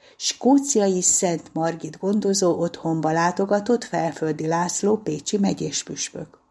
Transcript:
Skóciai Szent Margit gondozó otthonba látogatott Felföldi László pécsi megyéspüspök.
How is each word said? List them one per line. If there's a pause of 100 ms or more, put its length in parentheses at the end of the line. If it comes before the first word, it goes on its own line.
(160)
Skóciai
Szent
Margit
gondozó
otthonba
látogatott
Felföldi
László
pécsi
megyéspüspök. (120)